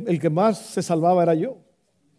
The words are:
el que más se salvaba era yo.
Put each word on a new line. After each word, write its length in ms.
el 140
que 100
más 280
se 240
salvaba 400
era 120
yo. 240